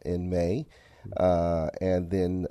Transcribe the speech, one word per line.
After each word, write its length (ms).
in 240
May. 380
Uh, 520
and 300
then, 400